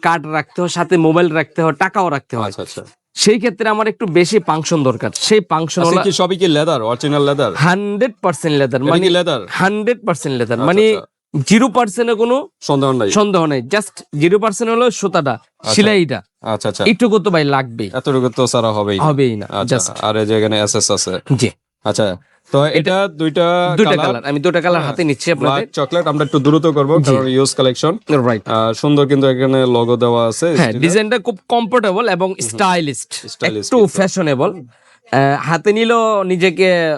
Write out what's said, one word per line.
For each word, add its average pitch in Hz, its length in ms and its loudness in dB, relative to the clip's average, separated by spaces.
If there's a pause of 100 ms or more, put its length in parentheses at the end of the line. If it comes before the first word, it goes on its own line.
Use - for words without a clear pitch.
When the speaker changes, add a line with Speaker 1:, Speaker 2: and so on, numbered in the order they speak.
Speaker 1:
কার্ড 165 260 0
রাখতে 156 340 -6
হয়, 175 80 -2
সাথে 175 280 0
মোবাইল 165 320 4
রাখতে 156 320 -4
হয়, 160 120 2
টাকাও 185 360 0
রাখতে 139 280 -6
হয়। 110 100 -4
Speaker 2:
আচ্ছা, 95 140 -10
আচ্ছা। 90 200 -12 (340)
Speaker 1:
সেই 220 220 4
ক্ষেত্রে 214 320 -2
আমার 214 180 0
একটু 220 180 -4
বেশি 175 340 2
ফাংশন 156 440 -2
দরকার।" 113 300 -2
সেই - 260 -2 (100)
ফাংশন 160 320 -2
Speaker 2:
আচ্ছা, 170 120 2
Speaker 1:
ওলা 185 100 0
Speaker 2:
কি 196 80 0
সবই 180 240 0
কি 180 120 0
লেদার, 151 340 0
অরিজিনাল 143 420 -2
লেদার? 143 320 0
Speaker 1:
হান্ড্রেড 202 560 0 (100)
পার্সেন্ট 165 360 -2
লেদার, 135 240 0
Speaker 2:
এটা 151 120 0
কি 175 60 2
Speaker 1:
মানে 185 100 0
Speaker 2:
লেদার? 170 400 0
Speaker 1:
হান্ড্রেড 208 560 -2
পার্সেন্ট 143 320 -4
লেদার, 117 200 -2
Speaker 2:
আচ্ছা, 127 80 -2
Speaker 1:
মানে 208 320 2
Speaker 2:
আচ্ছা। - 500 -8
Speaker 1:
জিরো 226 220 4
পার্সেন্ট 233 420 0
কোনো 240 360 0 (140)
Speaker 2:
সন্দেহ 139 300 0
নাই। 113 200 0
Speaker 1:
সন্দেহ 202 340 2
নাই, 143 160 -2
just 156 580 -6
জিরো 175 200 4
পার্সেন্ট 220 320 -2
হলো 233 200 2
সুতাটা, 165 400 -2
Speaker 2:
আচ্ছা। - 420 -8
Speaker 1:
সেলাইটা। 180 480 2 (200)
Speaker 2:
আচ্ছা, 110 280 -4
আচ্ছা। 101 140 -4
Speaker 1:
এইটুকু 214 360 2
তো 180 100 0
ভাই 165 140 2
লাগবেই। 123 500 -2
Speaker 2:
এতটুকু 127 420 0
তো 127 120 2
ছাড়া 113 240 0
হবেই 104 260 -2
না। 95 60 0
Speaker 1:
হবেই 139 320 2
না, 101 140 -8
Speaker 2:
আচ্ছা, 120 280 -2
Speaker 1:
just। - 140 -4 (100)
Speaker 2:
আর 107 160 -2
এই 110 80 0
যে 110 120 0
এখানে 107 240 0
এসএস 104 300 -2
আছে। 92 280 -2 (160)
Speaker 1:
জি। 104 140 0 (340)
Speaker 2:
আচ্ছা, 104 340 -2 (340)
তো 143 140 2
Speaker 1:
এটা 170 140 0
Speaker 2:
এটা 190 280 0
দুইটা 170 720 0
Speaker 1:
দুইটা 190 140 4
Speaker 2:
কালার। 151 140 0
Speaker 1:
কালার, 147 200 -4
আমি 143 140 -2
দুইটা 170 220 0
কালার 170 200 0
Speaker 2:
হ্যাঁ। 143 100 -4
Speaker 1:
হাতে 170 120 -4
নিচ্ছি 151 280 -2
আপনাদের। 147 220 0
Speaker 2:
ব্ল্যাক 143 180 -4
চকলেট, 160 360 -2
আমরা 151 180 0
একটু 151 140 0
দ্রুত 151 280 2
করব, 147 360 2
Speaker 1:
জি। 139 120 4
Speaker 2:
কারণ 135 100 0
হিউজ 131 300 0
কালেকশন। 143 420 0 (120)
Speaker 1:
রাইট। 123 380 0
Speaker 2:
আহ, 113 260 0
সুন্দর 143 340 2
কিন্তু 135 200 2
এখানে 131 380 2
লোগো 120 320 2
দেওয়া 120 300 2
আছে, 113 180 -2
Speaker 1:
হ্যাঁ, 165 120 2
Speaker 2:
স্টিকার। 123 240 0
Speaker 1:
ডিজাইনটা 214 380 0
খুব 196 280 -6
কমফোর্টেবল 226 600 0
এবং 185 200 0
Speaker 2:
হুম, 190 120 -6
হুম। 120 80 -6
Speaker 1:
স্টাইলিস্ট, 160 640 -2
Speaker 2:
স্টাইলিস্ট - 600 -6
Speaker 1:
একটু 247 40 4
Speaker 2:
কিন্তু। 202 180 4
Speaker 1:
ফ্যাশনেবল। 180 580 0
আহ, 139 880 -2
হাতে 165 320 0
নিলেও 226 500 2
নিজেকে 175 760 2